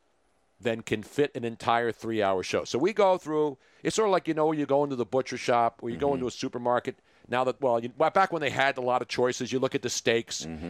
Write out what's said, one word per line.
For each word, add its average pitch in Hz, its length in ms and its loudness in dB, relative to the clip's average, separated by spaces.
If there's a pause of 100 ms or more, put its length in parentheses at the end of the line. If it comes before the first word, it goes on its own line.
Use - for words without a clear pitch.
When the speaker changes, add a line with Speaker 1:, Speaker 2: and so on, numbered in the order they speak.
(600)
Speaker 1:
than 113 220 -2
can 107 200 -2
fit - 340 0
an 113 80 -6
entire 117 480 0
three-hour 101 500 0
show. 90 220 -2
So 117 140 -4
we 180 140 2
go 190 260 4
through, 151 400 -2 (240)
it's - 120 -2
sort 220 140 2
of 196 40 4
like, 175 140 0
you 160 80 -2
know, 156 180 2
you 147 140 -2
go 139 180 2
into 139 120 -4
the 120 80 -2
butcher 127 320 -2
shop 120 460 0
or 120 80 -6
you 117 60 -8
go 143 120 -2
Speaker 2:
Mm-hmm. 143 60 0
Speaker 1:
into 127 120 -4
a 113 40 -2
supermarket. 123 680 -2 (320)
Now 127 160 0
that, 127 160 -2
well, 120 220 2
you, 120 160 -8
well, 156 120 2
back 190 220 2
when 165 80 -4
they 139 100 -2
had 135 280 2
a - 20 -6
lot 123 220 0
of 117 60 -8
choices, 123 440 0
you 131 60 0
look 127 160 0
at 135 80 -2
the 120 80 -4
steaks - 560 -2
Speaker 2:
Mm-hmm. 80 240 -10